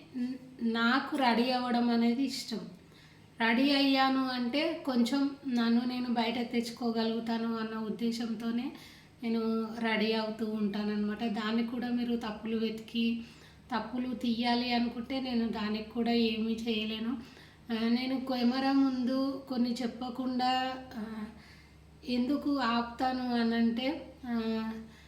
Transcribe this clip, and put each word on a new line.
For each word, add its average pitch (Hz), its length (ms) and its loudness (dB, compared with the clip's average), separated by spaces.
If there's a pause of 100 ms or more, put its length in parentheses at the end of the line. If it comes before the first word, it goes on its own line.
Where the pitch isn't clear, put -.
(160)
న-, 254 180 -2 (280)
నాకు 233 560 2
రెడీ 240 340 4
అవ్వడం 240 380 2
అనేది 233 340 4
ఇష్టం. - 360 -4 (800)
రెడీ 240 320 4
అయ్యాను 269 580 4
అంటే 262 560 0
కొంచెం 277 440 2 (180)
నన్ను 233 380 2
నేను 247 280 -2
బయటకు 233 380 0
తెచ్చుకోగలుగుతాను 226 1040 -2
అన్న 220 200 -4
ఉద్దేశంతోనే 233 920 -2 (520)
నేను 226 440 0 (120)
రెడీ 220 340 2
అవుతూ 220 320 -2
ఉంటానన్నమాట. 208 760 -2
దాన్ని 226 400 0
కూడా 240 260 -4
మీరు 240 260 0
తప్పులు 220 420 -4
వెతికి 226 640 0 (540)
తప్పులు 247 380 -4
తీయాలి 240 600 2
అనుకుంటే 240 460 0
నేను 240 280 0
దానికి 214 420 -2
కూడా 233 220 0
ఏమీ 226 420 2
చేయలేను. 226 840 -4 (360)
ఆ, - 20 -4
నేను 240 460 0
కెమెరా 262 520 2
ముందు 269 760 2
కొన్ని 247 240 0
చెప్పకుండా, 254 1040 -2 (180)
ఆ, 220 300 -8 (840)
ఎందుకు 277 480 0
ఆపుతాను 247 760 0
అనంటే, 233 800 2 (120)
ఆ, 226 460 -2 (360)